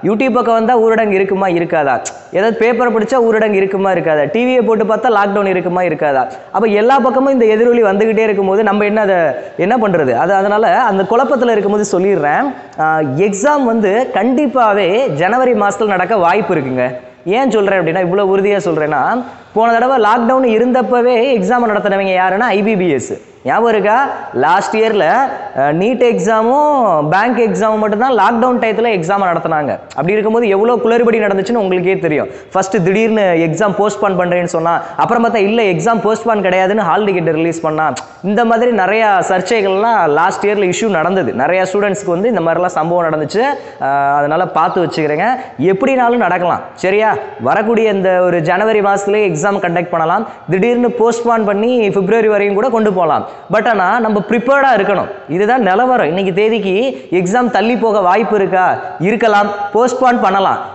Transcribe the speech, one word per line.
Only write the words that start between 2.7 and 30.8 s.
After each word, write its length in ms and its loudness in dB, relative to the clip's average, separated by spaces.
படிச்சா 260 -2
ஊரடங்கு 220 2
இருக்குமா, 380 0
இருக்காதா? 400 0
டி 120 0
வியை 180 2
போட்டு 220 0
பார்த்தா 340 0
lockdown 280 0
இருக்குமா, 360 -2
இருக்காதா? 460 0
அப்ப 160 0
எல்லா 320 2
பக்கமும் 320 0
இந்த 140 2
எதிரொலி 380 4
வந்துகிட்டே 340 2
இருக்கும்போது 460 0
நம்ம 220 0
என்ன, 160 0
அதை 140 2
என்ன 200 0
பண்றது? 360 0
அது, 200 0
அதனால 500 2
அந்த 200 0
குழப்பத்துல 480 0
இருக்கும்போது 480 0
சொல்லிடுறேன். 540 0
ஆ, 200 0
exam 680 0
வந்து 480 0
கண்டிப்பாவே 880 0
ஜனவரி 400 0
மாசத்துல 320 0
நடக்க 320 0
வாய்ப்பு 380 0
இருக்குங்க. 400 -2
ஏன் 260 0
சொல்றேன் 300 0
அப்படின்னா, 180 -2
இவ்வளவு 380 0
உறுதியா 280 0
சொல்றேன்னா, 580 -2
போன 180 2
தடவை 260 2
lockdown 640 2
இருந்தப்பவே 760 2
exam 300 0
நடத்தினவங்க 440 0
யாருன்னா, 260 2
ஐ 240 0
பி 120 0
பி 140 0
எஸ். 420 -4
ஞாபகம் 240 2
இருக்கா? 380 2
Last 440 0
இயர்ல, 280 2
அஹ், 160 2
NEET 300 0
எக்ஸாமும் 1080 2
bank 280 0
எக்ஸாமும் 400 0
மட்டும்தான் 400 0
lockdown 440 2
டயத்துல 260 0
exam 360 -2
நடத்தினாங்க. 460 -2
அப்படி 420 -4
இருக்கும்போது 360 0
எவ்வளவு 420 0